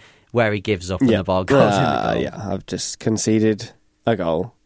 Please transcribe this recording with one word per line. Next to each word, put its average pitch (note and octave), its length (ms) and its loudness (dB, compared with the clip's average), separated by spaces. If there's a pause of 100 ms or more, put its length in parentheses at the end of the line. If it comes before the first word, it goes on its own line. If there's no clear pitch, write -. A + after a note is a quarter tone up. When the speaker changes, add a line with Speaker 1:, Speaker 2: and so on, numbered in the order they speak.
(320)
Speaker 1:
where A2+ 200 2
he G#2 80 -2
gives F#2 300 -4
up F#2 100 -2
and C3 80 4
Speaker 2:
Yeah. G#2+ 100 4
Speaker 1:
the F#2 60 -2
ball F#2 200 0
goes A#2 300 4
in F#2+ 80 4
the D#2+ 60 2
Speaker 2:
Uh, A1+ 240 0
Speaker 1:
goal. A#1 100 -2
Speaker 2:
yeah, D#2+ 300 -8
I've F#2+ 140 -8
just - 320 -8
conceded A2 720 0 (340)
a A#2 120 2
goal. F2 360 -2 (140)